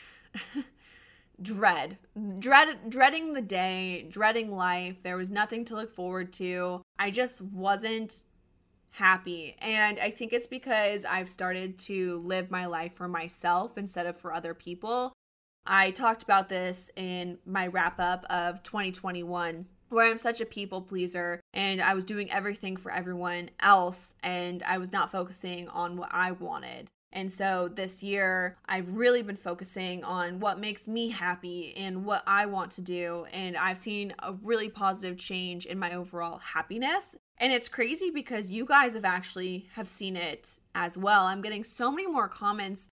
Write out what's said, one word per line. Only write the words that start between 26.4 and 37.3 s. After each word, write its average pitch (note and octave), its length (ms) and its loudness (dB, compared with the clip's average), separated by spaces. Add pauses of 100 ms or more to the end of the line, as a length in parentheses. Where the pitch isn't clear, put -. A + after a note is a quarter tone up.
And F#3+ 180 -6
so F#3 420 0
this F#3+ 300 -6
year, F#3 600 0
I've F#3 240 -2
really A#3+ 320 6
been G3+ 160 -6
focusing F3+ 640 -6
on F3+ 380 -2
what G3 180 0
makes G#3+ 280 -6
me A3+ 220 -2
happy F3+ 680 -4
and F#3+ 260 -4
what G3+ 240 0
I G3+ 180 6
want F#3+ 260 -2
to F#3 100 -12
do. F3 500 -4
And F#3 240 -4
I've F#3 220 0
seen G3+ 420 -6
a G3 140 -8 (100)
really A3 260 0
positive F#3+ 480 -2
change F3+ 480 -6
in F#3+ 140 -6
my F3 160 -2
overall F3 440 -6
happiness. C4 760 -2 (220)